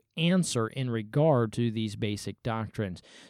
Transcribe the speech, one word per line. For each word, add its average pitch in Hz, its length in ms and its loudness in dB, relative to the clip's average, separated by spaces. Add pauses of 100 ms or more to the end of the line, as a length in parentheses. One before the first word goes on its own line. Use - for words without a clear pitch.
(160)
answer 165 540 2
in 131 200 -6
regard 117 600 2
to 120 180 0
these 107 280 -4
basic 104 460 -4
doctrines. 110 580 -4 (280)